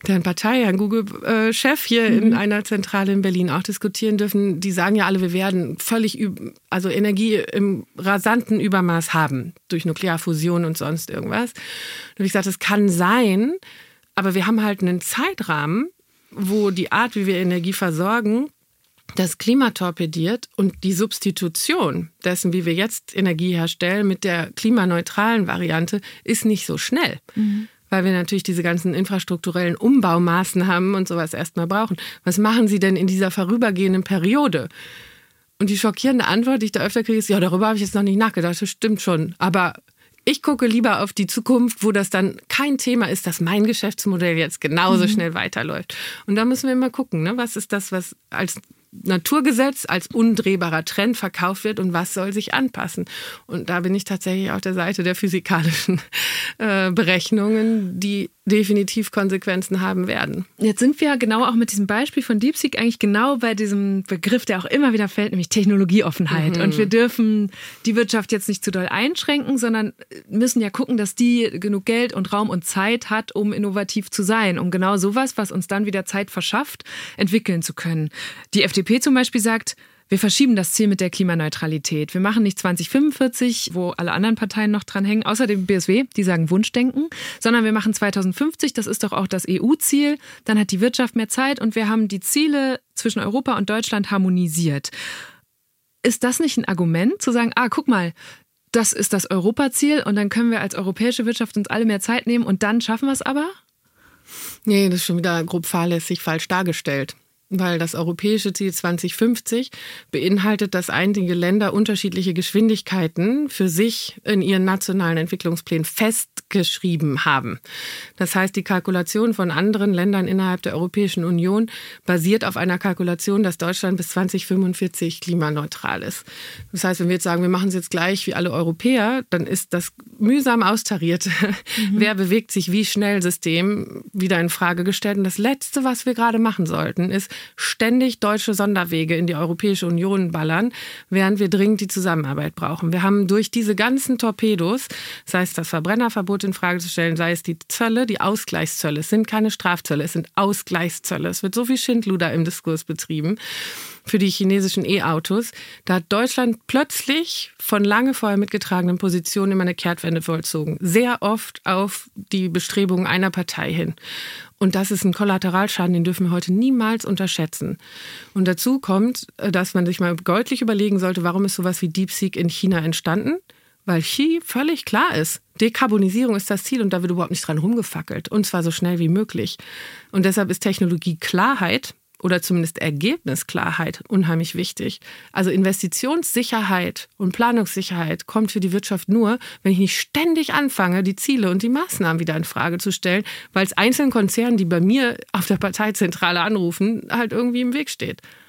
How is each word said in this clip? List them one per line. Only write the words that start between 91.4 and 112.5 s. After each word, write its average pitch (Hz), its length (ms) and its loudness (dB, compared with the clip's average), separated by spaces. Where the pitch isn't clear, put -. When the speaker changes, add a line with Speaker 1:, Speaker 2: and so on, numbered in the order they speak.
Speaker 2:
und 220 160 0
wir 220 140 0
haben 220 180 2
die 190 140 -4
Ziele 285 580 2
zwischen 220 240 -2
Europa 233 380 0
und 196 120 -2
Deutschland 214 420 -2
harmonisiert. 170 800 2
Ist - 200 0
das 247 160 0
nicht 320 180 0
ein 233 80 0
Argument, 180 560 0
zu 247 120 0
sagen, 233 220 2
„Ah, 247 120 0
guck 294 220 -2
mal, 180 240 2
das 233 220 2
ist - 180 -2
das 196 180 0
Europaziel 262 720 2
und 208 120 0
dann 202 140 0
können 233 220 2
wir 220 100 0
als 196 140 -4
europäische 214 500 -2
Wirtschaft 226 320 -2
uns 202 100 -2
alle 220 160 0
mehr 208 160 2
Zeit 233 280 -2
nehmen 240 180 2
und 190 180 0
dann 220 160 2
schaffen 226 280 -2
wir 269 60 2
es 262 100 -4
aber“? 294 260 -2
Speaker 1:
Nee, 196 240 4
das 180 120 2
ist - 60 -4
schon 170 120 0
wieder 170 260 0
grob 170 220 -2
fahrlässig 175 560 0
falsch 160 260 -2
dargestellt. 160 680 -2
Weil 180 300 0
das 170 160 -2
europäische 196 560 0
Ziel 190 220 -2
zwanzig 175 420 -2
fünfzig 233 560 0
beinhaltet, 196 640 2
dass 180 140 -2
einige 180 440 2
Länder 185 400 2
unterschiedliche 190 600 0
Geschwindigkeiten 202 1120 0